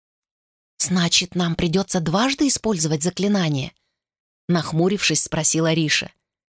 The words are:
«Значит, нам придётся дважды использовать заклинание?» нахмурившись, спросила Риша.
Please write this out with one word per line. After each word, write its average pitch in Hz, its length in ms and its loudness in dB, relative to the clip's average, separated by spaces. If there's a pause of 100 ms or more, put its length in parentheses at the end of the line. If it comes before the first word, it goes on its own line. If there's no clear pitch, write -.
(760)
«Значит, 180 580 0
нам 170 200 0
придётся 180 440 0
дважды 220 480 0
использовать 160 560 0
заклинание?» 175 720 0 (720)
нахмурившись, 170 760 0
спросила 160 500 0
Риша. 160 380 0 (460)